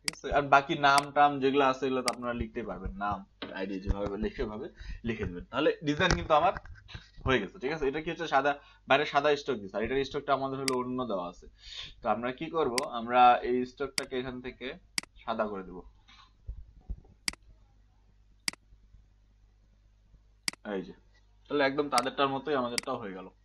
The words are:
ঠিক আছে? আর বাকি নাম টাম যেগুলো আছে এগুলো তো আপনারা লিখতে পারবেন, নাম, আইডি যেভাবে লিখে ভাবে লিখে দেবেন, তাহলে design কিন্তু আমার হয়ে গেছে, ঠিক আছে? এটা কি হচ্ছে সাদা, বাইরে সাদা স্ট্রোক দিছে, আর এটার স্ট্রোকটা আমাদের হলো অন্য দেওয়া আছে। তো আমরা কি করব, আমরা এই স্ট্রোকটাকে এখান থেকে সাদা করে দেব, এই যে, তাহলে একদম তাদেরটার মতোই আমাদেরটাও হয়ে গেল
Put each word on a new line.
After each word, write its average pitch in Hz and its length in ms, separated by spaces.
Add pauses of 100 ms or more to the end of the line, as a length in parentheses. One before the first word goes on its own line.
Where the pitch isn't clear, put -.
ঠিক - 160
আছে? - 200
আর 143 80 (100)
বাকি 143 200 (120)
নাম 139 160 (140)
টাম 147 140 (120)
যেগুলো 135 300
আছে 131 140
এগুলো 131 200
তো - 80
আপনারা 123 280
লিখতে 113 260
পারবেন, 95 240 (120)
নাম, 101 140 (400)
আইডি 98 260
যেভাবে 101 400
লিখে 107 280
ভাবে 123 140 (420)
লিখে 110 200
দেবেন, 87 240
তাহলে 147 180 (160)
design 156 320
কিন্তু 160 220
আমার 190 140 (720)
হয়ে 127 160
গেছে, 92 200
ঠিক 135 120
আছে? 151 160
এটা 151 140
কি 165 80
হচ্ছে 160 220
সাদা, 139 180 (360)
বাইরে 139 240
সাদা 143 160 (120)
স্ট্রোক 131 220
দিছে, 98 140
আর 104 80
এটার 127 140 (100)
স্ট্রোকটা 143 300
আমাদের 135 240
হলো 131 200
অন্য 127 180 (100)
দেওয়া 92 220
আছে। - 140 (540)
তো - 140
আমরা 120 240
কি 165 80 (100)
করব, 139 180 (240)
আমরা 120 220 (280)
এই 123 100 (120)
স্ট্রোকটাকে 131 500
এখান 127 160 (100)
থেকে 120 200 (580)
সাদা 113 260
করে 95 180
দেব, 90 100 (4000)
এই 101 220
যে, - 80 (560)
তাহলে 143 180
একদম 143 260
তাদেরটার 131 400
মতোই 139 260
আমাদেরটাও 120 420
হয়ে 95 160
গেল 92 100 (160)